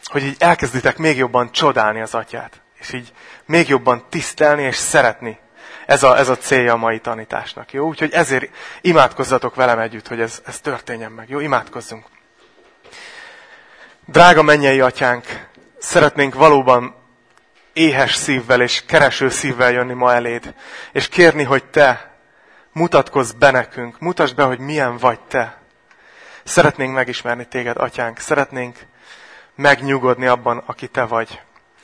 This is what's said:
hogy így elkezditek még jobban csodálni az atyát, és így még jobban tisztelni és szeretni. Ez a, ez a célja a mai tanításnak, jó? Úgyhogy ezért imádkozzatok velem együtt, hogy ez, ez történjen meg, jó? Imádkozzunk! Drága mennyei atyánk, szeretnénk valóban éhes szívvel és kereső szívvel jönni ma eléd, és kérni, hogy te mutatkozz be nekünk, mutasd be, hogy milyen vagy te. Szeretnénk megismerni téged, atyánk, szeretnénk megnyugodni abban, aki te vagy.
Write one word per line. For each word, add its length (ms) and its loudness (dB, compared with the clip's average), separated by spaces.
hogy 180 -6
így 160 -6
elkezditek 600 0
még 180 0
jobban 360 -2
csodálni 480 0
az 140 -10
atyát, 480 -12
és 140 -16
így 200 -14
még 220 2
jobban 400 0
tisztelni 540 0
és 140 -4
szeretni. 600 -2
Ez 160 2
a, 160 6
ez 100 2
a 80 0
célja 360 0
a 40 2
mai 220 -4
tanításnak, 760 -12
jó? 140 -4
Úgyhogy 260 -4
ezért 380 -2
imádkozzatok 760 0
velem 240 2
együtt, 300 -8
hogy 120 -8
ez, 260 -6
ez 140 -16
történjen 520 -12
meg, 160 -20
jó? 120 -8
Imádkozzunk! 640 -6
Drága 360 8
mennyei 380 4
atyánk, 680 -2
szeretnénk 560 2
valóban 600 4
éhes 420 2
szívvel 460 0
és 260 -2
kereső 420 2
szívvel 420 -2
jönni 220 -2
ma 200 0
eléd, 420 -4
és 160 -4
kérni, 340 4
hogy 220 0
te 440 2
mutatkozz 600 0
be 180 4
nekünk, 500 -6
mutasd 340 -4
be, 100 0
hogy 140 -2
milyen 380 -4
vagy 240 0
te. 380 -6
Szeretnénk 500 0
megismerni 520 -6
téged, 300 -8
atyánk, 420 -6
szeretnénk 600 -4
megnyugodni 720 0
abban, 400 0
aki 200 -12
te 180 -4
vagy. 360 -6